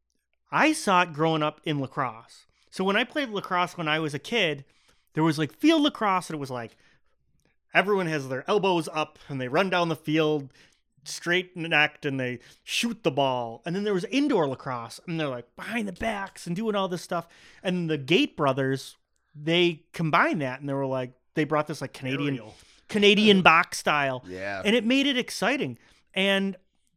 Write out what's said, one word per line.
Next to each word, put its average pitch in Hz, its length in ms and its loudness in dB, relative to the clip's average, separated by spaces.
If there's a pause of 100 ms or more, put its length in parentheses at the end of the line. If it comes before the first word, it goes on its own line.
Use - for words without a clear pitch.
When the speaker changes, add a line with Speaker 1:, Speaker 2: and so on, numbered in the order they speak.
(520)
Speaker 1:
I 247 220 4
saw 185 300 2
it 170 100 -8
growing 156 300 2
up 151 200 -2
in 147 180 -2
lacrosse. 123 640 -8 (240)
So - 140 -6
when 196 120 2
I 233 80 2
played 269 260 -4
lacrosse 180 480 -2
when 165 100 -4
I 156 120 0
was 151 140 -4
a 147 60 -6
kid, 160 460 -2 (480)
there 156 100 0
was, 156 160 2
like, 151 140 -2
field 311 280 4
lacrosse, 208 480 0
and 160 60 -8
it 151 40 -6
was, 135 120 -8
like, 117 260 -10 (960)
everyone 185 340 2
has 143 220 -4
their 131 200 -6
elbows 180 440 2
up 151 340 -6
and 139 140 -6
they 127 60 -4
run 175 220 2
down 175 200 2
the 156 60 -2
field 151 560 0 (520)
straight 180 540 -4
necked 156 480 0
and 135 140 -2
they 123 200 -4 (240)
shoot - 400 -4
the 165 80 2
ball. 127 540 -2
And 170 100 -6
then 202 80 -4
there 208 100 -2
was 185 120 -2
indoor 247 420 2
lacrosse, 123 600 -8
and 165 120 -4
they're, 151 80 -2
like, 123 280 -10
behind 214 320 -6
the 185 60 -8
backs 202 540 -8
and 170 80 -4
doing 214 200 -2
all 190 120 0
this 175 140 -6
stuff. 170 260 -6 (360)
And 180 260 -2
the 156 80 0
Gate 170 400 0
brothers, 135 600 0 (380)
they 165 480 2 (100)
combined 175 480 2
that, 131 180 -4
and 143 100 -10
they 139 40 -2
were, 139 120 -2
like, 131 280 -4 (200)
they 156 100 0
brought 151 240 0
this, 156 140 -8
like, 135 100 -8
Canadian 139 440 -4
Speaker 2:
Aerial. 110 200 -12 (320)
Speaker 1:
Canadian 202 540 6
box 170 360 6
style. 139 500 0
Speaker 3:
Yeah. 190 360 -6
Speaker 1:
And 208 120 2
it 226 100 0
made 269 220 2
it 262 100 -2
exciting. 202 600 -4 (360)
And, 196 420 0 (420)